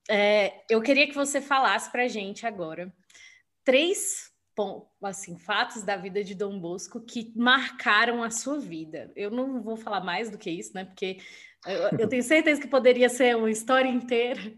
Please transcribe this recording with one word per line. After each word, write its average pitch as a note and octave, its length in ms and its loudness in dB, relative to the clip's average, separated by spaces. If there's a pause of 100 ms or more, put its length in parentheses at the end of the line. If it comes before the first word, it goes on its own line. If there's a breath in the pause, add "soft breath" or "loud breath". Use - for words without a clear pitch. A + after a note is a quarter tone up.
É, G#3 600 2
eu A3+ 120 4
queria C#4 260 4
que C#4+ 80 -8
você C#4 240 -2
falasse B3 500 2
pra B3 200 0
gente G#3 360 -8
agora F3+ 480 -8 (680 loud breath)
três D#4+ 680 2 (260)
pon-, G3 300 -6 (180)
assim, F#3 340 -10
fatos A3 460 -4
da G3 120 -2
vida G3 280 -4
de G3 120 -12
Dom G3+ 240 -6
Bosco F3+ 400 -10
que A#3 360 -10
marcaram A#3+ 880 2
a A3+ 60 -4
sua C#4+ 300 -6
vida. D#3+ 560 -12
Eu G#3 160 -6
não B3+ 300 -4
vou A3 160 -8
falar G#3+ 240 -4
mais F#3+ 280 -4
do G3+ 80 -12
que - 120 -10
isso, F3 240 -8
né? F#3 100 -8
Porque F#3+ 360 -8 (460 loud breath)
eu, F3+ 340 0
eu A3 100 0
tenho B3 140 0
certeza D#4 360 4
que B3+ 80 -10
poderia B3 400 6
ser B3 300 4
uma A3 140 2
história C4 360 2
inteira, A#3+ 540 -2 (160)